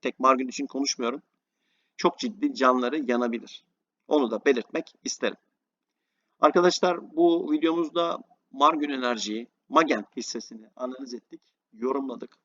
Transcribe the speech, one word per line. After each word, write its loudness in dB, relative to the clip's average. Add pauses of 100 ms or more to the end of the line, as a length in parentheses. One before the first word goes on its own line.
Tek -8
Margün 4
için -8
konuşmuyorum. -4 (760)
Çok 0
ciddi -4
canları 2
yanabilir. -4 (440)
Onu 2
da -4
belirtmek 0 (100)
isterim. -6 (1000)
Arkadaşlar 2
bu 2
videomuzda 0 (340)
Margün 2
Enerji'yi, -4 (220)
Magen 2 (120)
hissesini -12
analiz -10
ettik, -16 (320)
yorumladık. -6